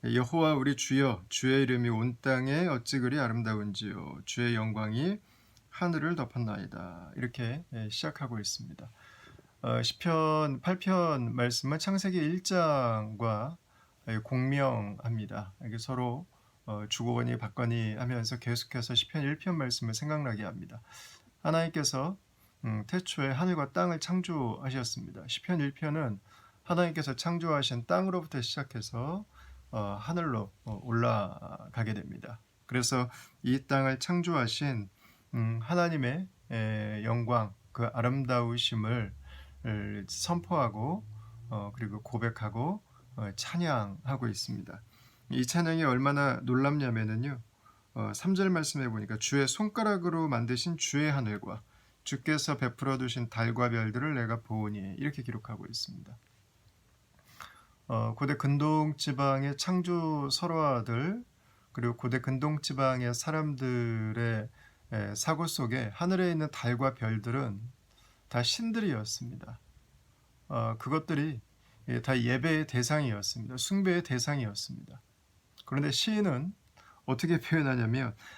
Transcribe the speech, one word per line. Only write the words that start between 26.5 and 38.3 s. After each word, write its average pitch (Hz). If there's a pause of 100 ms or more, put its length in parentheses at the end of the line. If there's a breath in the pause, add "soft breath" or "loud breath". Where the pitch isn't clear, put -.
하나님께서 165
창조하신 151
땅으로부터 180
시작해서, 139 (460 loud breath)
어, 101
하늘로, 131 (120)
어, 107
올라가게 113
됩니다. - (280)
그래서 123 (320 loud breath)
이 127
땅을 135
창조하신, 143 (480 soft breath)
음, 113
하나님의, 165 (240)
에, 107
영광, 117 (160)
그 117
아름다우심을, 120 (540 loud breath)